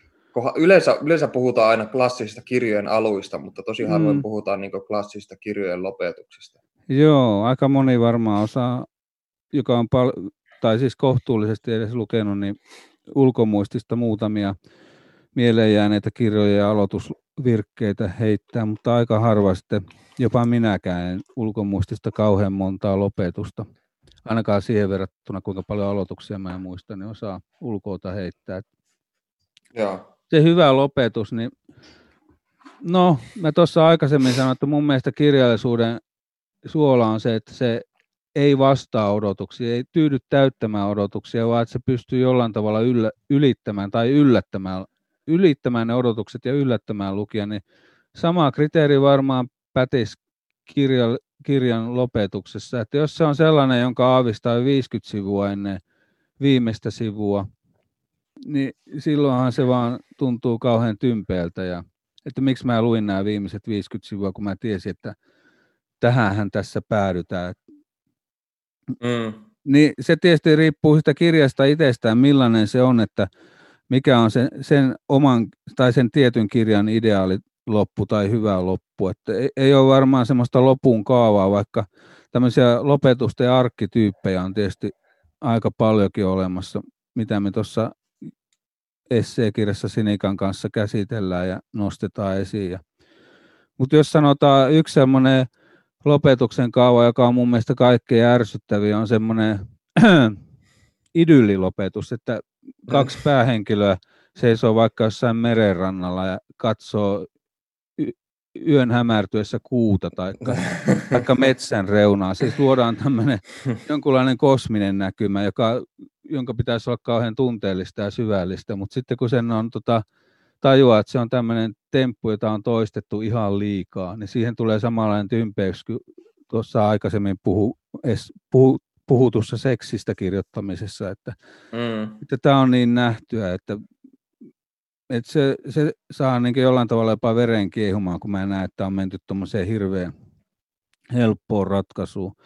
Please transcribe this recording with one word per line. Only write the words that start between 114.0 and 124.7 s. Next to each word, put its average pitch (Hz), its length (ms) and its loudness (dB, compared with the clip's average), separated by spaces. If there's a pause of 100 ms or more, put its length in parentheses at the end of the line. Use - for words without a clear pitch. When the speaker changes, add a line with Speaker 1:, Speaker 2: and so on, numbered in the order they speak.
Speaker 2:
kosminen 110 600 0
näkymä, 98 460 -4
joka 113 380 -2 (480)
jonka 127 240 -6
pitäisi 117 360 -6
olla 120 140 -4
kauhean 117 320 -2
tunteellista 104 640 -4
ja 101 100 -6
syvällistä, 98 640 -4
mut 98 160 -10
sitten 123 260 -8
kun 123 120 -2
sen 117 220 -2
on, 113 180 -4
tota, 113 320 -2 (600)
tajuaa, 131 380 6
että - 120 -4
se 131 80 -2
on 117 100 -4
tämmönen 113 440 -2 (180)
temppu, 127 400 -2
jota 107 200 -4
on 107 120 -6
toistettu 107 580 -4
ihan 107 380 -2
liikaa, 98 580 -6
niin 104 100 -12
siihen 117 280 -4
tulee 110 240 0